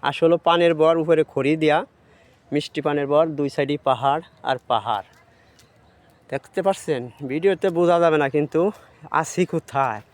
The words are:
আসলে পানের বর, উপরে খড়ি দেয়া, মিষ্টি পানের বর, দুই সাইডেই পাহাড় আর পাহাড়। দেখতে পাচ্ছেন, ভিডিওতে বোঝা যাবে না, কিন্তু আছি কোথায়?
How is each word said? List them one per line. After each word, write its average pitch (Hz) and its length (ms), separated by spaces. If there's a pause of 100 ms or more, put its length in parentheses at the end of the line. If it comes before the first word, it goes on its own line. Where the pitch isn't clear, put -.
আসলে 165 340
পানের 170 380
বর, 156 240
উপরে 156 260
খড়ি 139 320
দেয়া, 156 220 (720)
মিষ্টি 147 280
পানের 147 260
বর, 147 200
দুই 147 220
সাইডেই 143 360
পাহাড় 139 380 (200)
আর 131 140 (100)
পাহাড়। 107 400 (1200)
দেখতে - 320
পাচ্ছেন, 170 380 (300)
ভিডিওতে 180 400
বোঝা 175 300
যাবে 160 180
না, 143 100
কিন্তু 151 320 (500)
আছি 160 340
কোথায়? 135 560 (140)